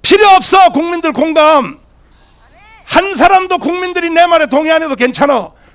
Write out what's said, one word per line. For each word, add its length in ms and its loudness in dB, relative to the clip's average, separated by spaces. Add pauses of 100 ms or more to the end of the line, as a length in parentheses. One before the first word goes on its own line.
필요 280 2
없어, 420 4
국민들 420 -4
공감. 640 0 (1040)
한 300 -2
사람도 440 0
국민들이 520 -6
내 160 2
말에 200 2
동의 260 -2
안 100 0
해도 120 -6
괜찮아. 560 -2 (240)